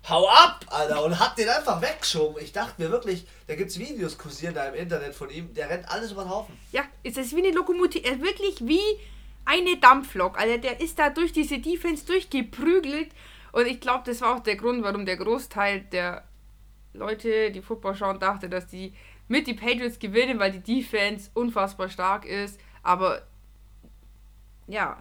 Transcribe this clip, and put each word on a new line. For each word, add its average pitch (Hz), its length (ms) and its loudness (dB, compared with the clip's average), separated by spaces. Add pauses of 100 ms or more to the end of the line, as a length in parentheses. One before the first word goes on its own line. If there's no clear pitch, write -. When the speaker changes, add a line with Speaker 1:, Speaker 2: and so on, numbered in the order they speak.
Speaker 1:
„Hau 175 220 6
ab, 302 400 10
Alter“, 151 340 0
und 170 160 0
hat 240 200 2
den 220 100 2
einfach 254 320 0
weggeschoben. 156 600 0
Ich - 80 -14
dachte 240 280 -6
mir 165 120 -2
wirklich, 214 340 -2 (220)
da - 80 -6
gibt's 185 240 -6
Videos 226 400 -8
kursieren 160 340 -10
da 143 140 -4
im 135 80 -10
Internet 156 400 -6
von 139 160 -12
ihm, 165 240 -12
der 147 160 -6
rennt 175 180 -6
alles 214 220 -6
über 196 140 -8
den 180 40 -8
Haufen. 214 260 -6 (160)
Speaker 2:
Ja, 269 120 -2 (180)
ist 247 160 -8
das 262 180 -6
wie 339 80 2
eine 370 120 2
Lokomotive, 349 500 2
er 254 160 0
wirklich 392 360 -2 (100)
wie 415 320 2 (460)
eine 359 320 2
Dampflok. 254 600 6
Alter, 226 220 0
der 247 200 -6
ist - 200 -4
da 294 100 4
durch 330 240 0
diese 285 240 0
Defense 330 480 -4
durchgeprügelt. 311 1040 0 (440)
Und 240 120 4
ich 254 140 -4
glaub, 254 260 -2
das 240 160 -4
war 247 140 2
auch 240 60 -8
der 208 140 0
Grund, 233 280 -2
warum 202 240 -2
der 185 100 -2
Großteil 202 640 -2
der 180 420 -4 (680)
Leute, 220 560 -2
die 196 120 -8
Football 202 340 -6
schauen, 196 240 -2
dachte, 190 300 -2
dass 180 180 -6
die 190 260 -12 (360)
mit 262 180 0
die 233 80 -4
Patriots 240 440 -2
gewinnen, 233 380 2
weil 196 140 2
die 190 80 -10
Defense 214 760 -2
unfassbar 196 560 -2
stark 190 360 -2
ist. 196 340 -6 (240)
Aber 180 400 2 (1400)
ja, 190 340 -2